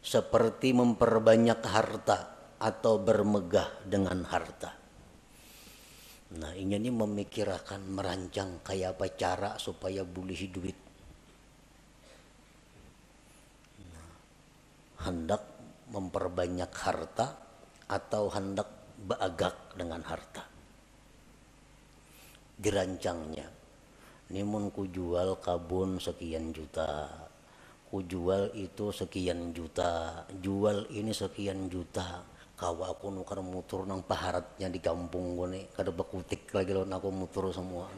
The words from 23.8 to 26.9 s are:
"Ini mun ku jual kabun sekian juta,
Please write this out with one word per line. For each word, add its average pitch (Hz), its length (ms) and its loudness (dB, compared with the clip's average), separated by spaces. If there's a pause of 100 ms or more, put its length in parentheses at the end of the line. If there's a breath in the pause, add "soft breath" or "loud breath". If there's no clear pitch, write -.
"Ini 95 140 -4
mun 104 260 -2
ku 98 160 -4
jual 90 540 0
kabun 90 580 0
sekian 80 540 -6
juta, 78 560 -4 (800 loud breath)